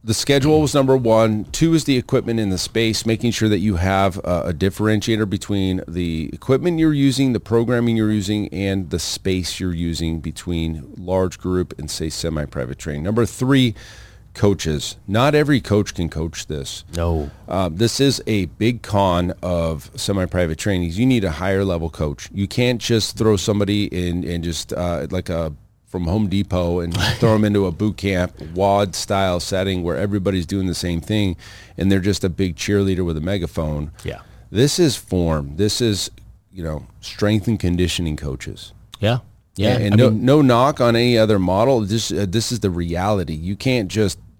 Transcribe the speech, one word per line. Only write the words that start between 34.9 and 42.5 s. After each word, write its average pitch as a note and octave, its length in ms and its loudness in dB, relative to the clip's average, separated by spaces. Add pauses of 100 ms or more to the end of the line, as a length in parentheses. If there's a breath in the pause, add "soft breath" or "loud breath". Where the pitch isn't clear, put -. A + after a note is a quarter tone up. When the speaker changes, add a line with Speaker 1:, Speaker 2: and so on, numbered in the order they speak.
Speaker 1:
form. D#2 600 -2
This G2+ 240 0
is, G#2+ 300 0 (420)
you F#2 100 -12
know, D#2 240 -6 (140)
strength G#2 480 0
and A2 100 0
conditioning F2 600 0
coaches. - 560 -10 (260)
Speaker 2:
Yeah. A#2 200 0 (360)
Yeah. A2+ 200 2
Speaker 1:
And, A2+ 80 0
and G#2 100 2
Speaker 2:
I - 20 8
Speaker 1:
no, B2 140 8
Speaker 2:
mean A2 160 0
Speaker 1:
no D3 160 6
knock C3 360 4
on A#2+ 160 4
any A#2+ 220 4
other G#2+ 220 4
model. G#2 420 4
This, G#2+ 320 -2
uh, F#2+ 160 -2
this A2 240 -2